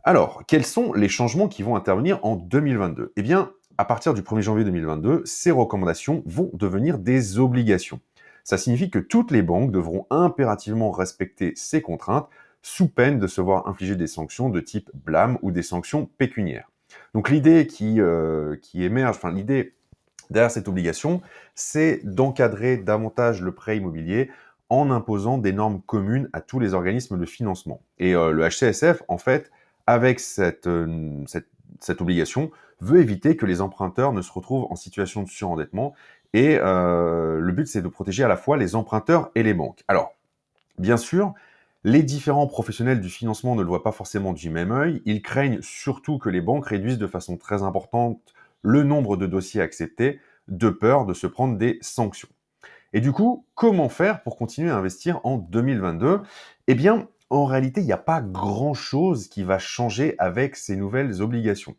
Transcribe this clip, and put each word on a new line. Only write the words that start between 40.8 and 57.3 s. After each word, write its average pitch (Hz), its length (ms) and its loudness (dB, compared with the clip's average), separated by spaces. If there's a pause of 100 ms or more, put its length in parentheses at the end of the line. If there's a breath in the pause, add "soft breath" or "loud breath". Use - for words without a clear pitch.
sûr, 190 340 0 (520 soft breath)
les 139 200 6
différents 143 420 0
professionnels 120 540 -2
du 92 80 -6
financement 117 480 -4
ne 101 60 0
le 90 40 0
voient 87 160 -2
pas 113 80 0
forcément 98 420 -6
du 85 180 -8
même 85 200 -4
œil. 143 340 -2
Ils 107 160 -2
craignent 131 420 -2
surtout - 540 -6
que 131 120 -4
les 90 120 0
banques 135 260 -2
réduisent 107 300 -2
de 104 120 -4
façon 90 280 -8
très 101 280 -4
importante 113 560 -4 (420 soft breath)
le 139 220 4
nombre 139 320 2
de 95 100 -2
dossiers 92 340 -4
acceptés, 117 600 -2 (260 soft breath)
de 95 240 2
peur 117 360 2
de 92 60 -4
se - 140 -6
prendre 123 320 -2
des 113 220 0
sanctions. - 480 -8 (640 loud breath)
Et 113 80 2
du 135 100 2
coup, 226 360 0 (100)
comment 190 320 4
faire 190 340 0
pour - 140 -8
continuer 151 340 -4
à 127 60 0
investir 98 480 -2
en 123 140 0
deux 92 240 -2
mille 127 180 0
vingt-deux ? 95 400 0 (480 loud breath)
Eh 131 80 4
bien, 202 320 2 (220)